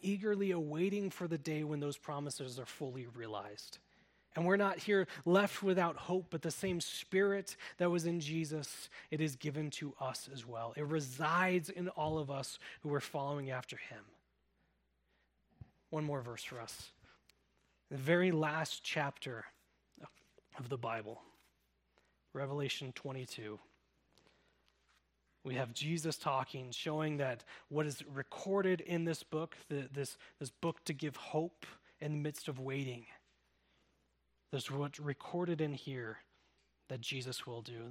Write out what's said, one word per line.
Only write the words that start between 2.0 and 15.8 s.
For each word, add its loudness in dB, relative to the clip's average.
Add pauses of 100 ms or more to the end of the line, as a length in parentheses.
are -8
fully -6
realized. -8 (580)
And 4
we're 8
not 4
here 4 (180)
left 6
without 4
hope, -2
but -4
the 0
same 0
Spirit 2 (220)
that 6
was 4
in 2
Jesus, -2 (220)
it 0
is 2
given -2
to -6
us -4
as -10
well. -4
It -2
resides 4
in -4
all 0
of -2
us -4 (220)
who 0
are 4
following -2
after -6
him. -12 (1900)